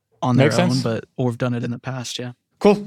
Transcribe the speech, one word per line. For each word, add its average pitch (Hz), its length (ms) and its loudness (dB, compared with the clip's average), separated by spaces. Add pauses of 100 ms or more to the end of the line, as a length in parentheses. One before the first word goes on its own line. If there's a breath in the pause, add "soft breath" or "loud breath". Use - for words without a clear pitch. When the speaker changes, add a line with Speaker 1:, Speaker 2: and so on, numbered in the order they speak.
(220)
Speaker 1:
on 123 160 2
their 135 100 6
Speaker 2:
Makes 156 120 2
Speaker 1:
own, 175 100 2
Speaker 2:
sense. 131 140 -2
Speaker 1:
but, 113 220 -4 (120)
or 127 120 0
have 117 80 -4
done 123 160 -2
it 120 120 -4
in 120 60 -6
the 120 80 -8
past, 127 380 -10
yeah. 123 140 -10 (280)
Speaker 2:
Cool. 208 280 4